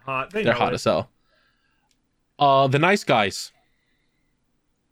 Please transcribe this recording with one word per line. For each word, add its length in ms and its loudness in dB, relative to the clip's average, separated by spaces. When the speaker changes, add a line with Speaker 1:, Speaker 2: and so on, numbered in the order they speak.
Speaker 1:
hot. 240 -8
They 140 -6
Speaker 2:
They're 80 0
Speaker 1:
know 80 -2
Speaker 2:
hot 120 -2
Speaker 1:
it. 40 -6
Speaker 2:
as 80 -8
hell. 260 -2
Uh, 300 4
The 100 0
Nice 240 2
Guys. 480 -2